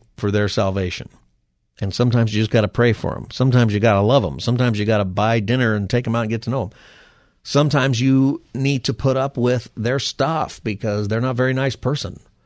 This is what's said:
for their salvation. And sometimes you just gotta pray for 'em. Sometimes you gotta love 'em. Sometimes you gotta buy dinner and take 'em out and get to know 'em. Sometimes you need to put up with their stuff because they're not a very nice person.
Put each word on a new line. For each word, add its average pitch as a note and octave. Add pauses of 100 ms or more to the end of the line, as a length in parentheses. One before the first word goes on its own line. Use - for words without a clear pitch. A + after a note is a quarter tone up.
(180)
for G#2
their G#2
salvation. G2 (720)
And G2+
sometimes A#2
you G#2+
just A2
gotta G#2+
pray A#2+
for -
'em. -
Sometimes A#2+
you G#2
gotta G2+
love B2
'em. D2
Sometimes A#2+
you G#2
gotta G#2+
buy G#2
dinner A#2
and G2+
take B2
'em A2+
out A#2
and A2
get A2+
to A2+
know B2
'em. G#2+ (760)
Sometimes C3+
you C3+ (100)
need C3+
to C3+
put C3
up C3+
with B2
their A#2+
stuff -
because G#2
they're A2
not C3
a -
very B2+
nice C3
person. D3 (260)